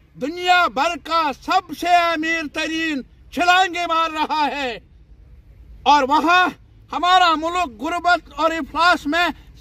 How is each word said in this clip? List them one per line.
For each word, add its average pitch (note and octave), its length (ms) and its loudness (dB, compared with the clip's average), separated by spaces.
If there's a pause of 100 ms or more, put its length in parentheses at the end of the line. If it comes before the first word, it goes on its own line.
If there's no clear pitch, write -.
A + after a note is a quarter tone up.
(180)
दुनिया F4 500 0
भर C#4+ 280 -4
का D#4 360 -4
सबसे E4+ 540 -4
अमीर E4 600 0
तरीन D#4+ 580 -6 (280)
छलांगे F4 520 0
मार E4 260 -2
रहा D4+ 340 -4
है, B3+ 380 -6 (1040)
और C#4+ 180 6
वहां D#4 460 2 (440)
हमारा F4 400 4
मुल्क D#4+ 460 -4
गुर्बत E4+ 520 -2
और D#4+ 220 -2
इफलास E4 520 0
में E4 260 0 (280)